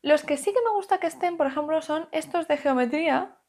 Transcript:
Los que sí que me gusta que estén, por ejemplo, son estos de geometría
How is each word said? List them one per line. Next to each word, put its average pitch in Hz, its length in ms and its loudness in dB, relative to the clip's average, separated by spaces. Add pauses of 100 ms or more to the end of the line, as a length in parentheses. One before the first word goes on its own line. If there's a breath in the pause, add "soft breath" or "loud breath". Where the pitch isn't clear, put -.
Los 294 220 4
que 285 140 0
sí 403 160 -2
que 494 80 4
me 466 80 2
gusta 392 300 0
que 339 80 -2
estén, 349 280 -2
por 302 120 0
ejemplo, 302 340 -2
son 311 300 -4
estos 320 360 -4
de 294 100 2
geometría 277 800 0 (120)